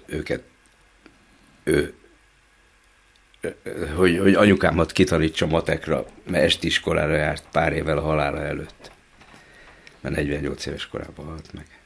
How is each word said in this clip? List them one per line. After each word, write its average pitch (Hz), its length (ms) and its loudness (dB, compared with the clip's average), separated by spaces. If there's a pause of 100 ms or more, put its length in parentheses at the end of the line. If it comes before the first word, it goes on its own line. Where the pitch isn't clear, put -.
őket, - 380 -6 (1200)
ő, 76 300 0 (2000)
hogy, 87 240 4
hogy 98 140 6
anyukámat 90 580 4
kitanítsa 80 560 2
matekra, 78 580 0 (180)
mert 85 200 0
esti 85 240 0
iskolára 78 480 0
járt 76 360 -2
pár 78 220 2
évvel 78 240 -2
a 73 40 -2
halála 76 420 -2
előtt. 71 480 -10 (1080)
Mert 69 140 -6
negyvennyolc 71 500 -4
éves 71 220 -10
korában - 380 -14
halt 78 280 -16
meg. - 120 -18 (200)